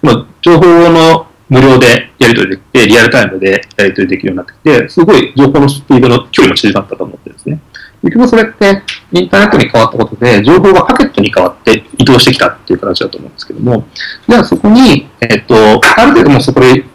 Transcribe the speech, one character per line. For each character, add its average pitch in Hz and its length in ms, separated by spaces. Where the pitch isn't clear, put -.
こ - 60
の 120 200
情 170 180
報 180 80
の 165 360
無 131 120
料 135 180
で 117 400
や 123 100
り 117 60
取 104 140
り 95 80
で - 0
き - 60
て、 120 140
リ 107 120
ア 113 60
ル 117 60
タ 127 120
イ 120 80
ム 92 80
で 95 280
や 101 100
り 95 80
取 95 120
り - 20
で 92 100
き - 80
る - 20
よ - 40
う - 20
に - 20
な 92 60
っ - 40
て - 60
き - 280
て、 156 80
す - 140
ご - 140
い - 200
情 139 100
報 143 140
の 139 80
ス - 140
ピ - 120
ー 123 60
ド 127 80
の 120 220
距 - 120
離 - 100
も - 40
縮 101 160
ま 98 100
っ - 60
た - 80
と - 80
思 - 100
っ - 40
て - 120
る - 40
ん - 20
で - 60
す - 60
ね。 151 120
結 170 120
局 240 140
そ 226 80
れ 226 80
っ - 20
て 196 360
イ 180 100
ン 180 60
タ 196 100
ー - 20
ネ 208 60
ッ 214 40
ト - 80
に - 100
変 113 140
わ 113 60
っ - 40
た 117 60
こ 113 60
と 113 120
で、 120 260
情 156 160
報 196 140
が 180 120
パ 254 140
ケ - 60
ッ - 60
ト - 100
に - 140
変 90 80
わ - 80
っ - 140
て 110 180
移 - 80
動 127 140
し - 80
て 120 60
き - 60
た - 100
っ - 100
て - 140
い 90 40
う - 20
形 95 220
だ - 80
と - 100
思 - 80
う - 40
ん - 20
で - 60
す - 80
け - 80
ど - 60
も、 117 240
じ 240 80
ゃ 214 40
あ - 40
そ - 120
こ 208 120
に、 214 400
え 113 160
っ 104 80
と、 123 100
あ 233 80
る - 80
程 - 120
度 143 60
も 131 80
う - 20
そ - 120
こ - 80
で 127 240